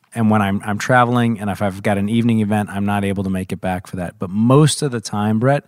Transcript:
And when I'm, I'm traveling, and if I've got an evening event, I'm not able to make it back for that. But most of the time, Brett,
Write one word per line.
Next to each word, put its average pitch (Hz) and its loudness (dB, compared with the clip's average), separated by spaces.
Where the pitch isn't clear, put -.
And 113 2
when 107 4
I'm, 98 -2
I'm 104 -4
traveling, 120 2
and 104 -6
if 90 -4
I've 101 -4
got 101 0
an 101 -2
evening 117 2
event, 104 0
I'm 101 -4
not 101 -2
able 98 -2
to 95 -4
make 92 -4
it 90 -8
back 90 -4
for - -12
that. 87 -8
But 92 -8
most 127 4
of 147 -2
the 117 -6
time, 107 -2
Brett, 135 0